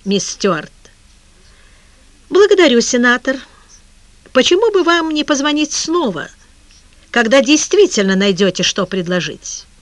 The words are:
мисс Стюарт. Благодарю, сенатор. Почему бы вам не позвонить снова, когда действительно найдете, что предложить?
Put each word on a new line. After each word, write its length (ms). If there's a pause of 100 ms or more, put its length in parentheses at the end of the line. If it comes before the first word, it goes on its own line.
мисс 240
Стюарт. 420 (1600)
Благодарю, 500
сенатор. 580 (920)
Почему 380
бы 140
вам 260
не 140
позвонить 480
снова, 560 (840)
когда 300
действительно 760
найдете, 480
что 240
предложить? 800 (180)